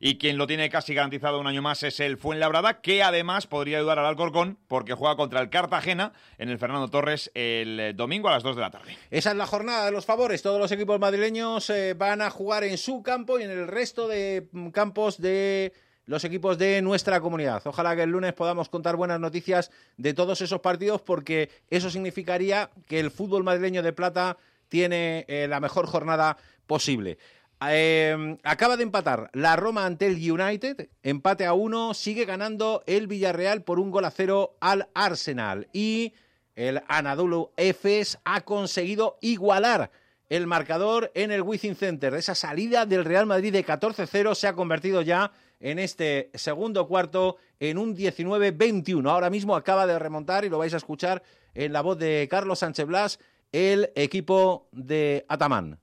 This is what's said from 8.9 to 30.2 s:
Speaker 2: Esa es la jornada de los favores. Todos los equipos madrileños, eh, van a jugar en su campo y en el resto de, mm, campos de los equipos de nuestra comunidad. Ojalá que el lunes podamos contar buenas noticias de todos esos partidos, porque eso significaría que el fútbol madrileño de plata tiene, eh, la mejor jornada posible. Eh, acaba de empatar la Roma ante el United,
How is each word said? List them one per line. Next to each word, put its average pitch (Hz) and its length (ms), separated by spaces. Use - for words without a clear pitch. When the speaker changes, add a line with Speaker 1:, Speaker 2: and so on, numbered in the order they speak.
Speaker 2:
Esa 160 200
es 202 60
la 202 80
jornada 214 400
de 202 80
los 202 120
favores. 226 360
Todos 202 180
los 202 140
equipos 202 320
madrileños, 220 640
eh, 196 240
van 196 260
a 208 120
jugar 208 320
en 196 160
su 254 240
campo 247 340
y 233 60
en 202 80
el 180 160
resto 233 400
de, 196 440
mm, 175 180
campos 208 520
de 190 500
los 156 160
equipos 180 340
de 196 240
nuestra 190 400
comunidad. 156 440
Ojalá 170 300
que 170 60
el 165 80
lunes 180 240
podamos 175 360
contar 170 260
buenas 175 240
noticias 170 500
de 139 180
todos 180 260
esos 180 200
partidos, 196 420
porque 160 480
eso 180 220
significaría 185 800
que 160 120
el 151 120
fútbol 196 320
madrileño 185 400
de 165 100
plata 180 440
tiene, 170 600
eh, 143 200
la 143 120
mejor 147 260
jornada 156 520
posible. 117 540
Eh, 156 720
acaba 226 320
de 240 60
empatar 165 520
la 160 220
Roma 202 300
ante 180 220
el 190 80
United, 190 760